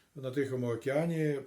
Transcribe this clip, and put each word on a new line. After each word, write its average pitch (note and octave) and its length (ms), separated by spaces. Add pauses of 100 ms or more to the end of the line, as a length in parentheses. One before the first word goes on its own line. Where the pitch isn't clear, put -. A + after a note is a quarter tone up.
(160)
На C3 160
Тихому B2+ 400
океані D3 760